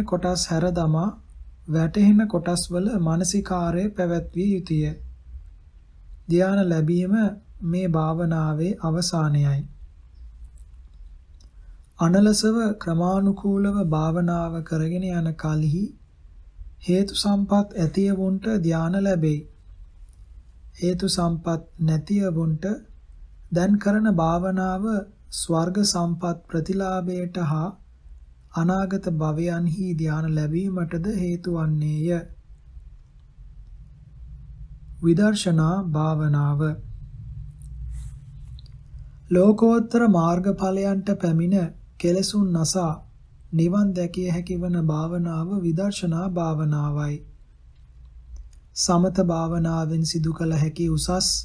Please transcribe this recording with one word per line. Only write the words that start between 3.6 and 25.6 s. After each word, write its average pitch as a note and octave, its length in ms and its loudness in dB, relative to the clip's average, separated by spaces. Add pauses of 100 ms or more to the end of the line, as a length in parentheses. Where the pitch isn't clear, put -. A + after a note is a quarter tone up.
පැවැත්විය E3+ 580 -2
යුතුය. E3 340 0 (1400)
ධ්‍යාන F#3 400 4
ලැබීම F3 520 2 (440)
මේ F3+ 280 -2
භාවනාවේ D#3+ 920 0
අවසානයයි. D3+ 840 0 (2250)
අනලසව G#3 640 4 (180)
ක්‍රමානුකූලව G3 1120 0
භාවනාව E3 760 0
කරගෙන E3 440 -2
යන E3+ 280 -2
කලෙහි D#3 500 0 (960)
හේතු F#3+ 360 0
සම්පත් G3+ 600 2
ඇතියවුන්ට F#3+ 680 0 (140)
ධ්‍යාන E3 400 0
ලැබේ. D#3+ 400 2 (1400)
හේතු F3+ 320 0
සම්පත් E3 540 0 (200)
නැතියවුන්ට D#3+ 840 0 (840)
දැන් G3 300 4
කරන G#3+ 340 2
භාවනාව F#3 720 0 (440)
ස්වර්ග F3 520 -2